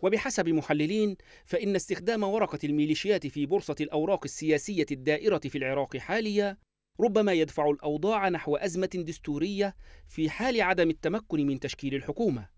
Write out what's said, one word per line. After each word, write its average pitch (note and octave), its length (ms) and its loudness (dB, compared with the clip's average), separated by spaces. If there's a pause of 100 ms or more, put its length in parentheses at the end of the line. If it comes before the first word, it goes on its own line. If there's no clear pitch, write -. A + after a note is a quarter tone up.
وبحسب G3 460 0
محللين، D#3+ 680 2 (300)
فإن G3+ 300 0
استخدام G3+ 460 -2
ورقة G3 420 0
الميليشيات D3+ 640 2
في C#3+ 200 -4
بورصة D#3+ 340 0
الأوراق D#3 440 0
السياسية D#3 680 0
الدائرة D3+ 480 0
في C#3+ 200 -6
العراق C3 380 -2
حاليا G3+ 600 -2 (440)
ربما G#3 320 4
يدفع D#3 380 2
الأوضاع E3 580 0
نحو D3+ 280 0
أزمة F#3 380 -2
دستورية F3+ 840 -2 (320)
في D#3 220 0
حال A#3 300 0
عدم F3+ 300 4
التمكن D#3+ 560 -2
من C3+ 140 0
تشكيل C3+ 340 -6
الحكومة C#3 640 -2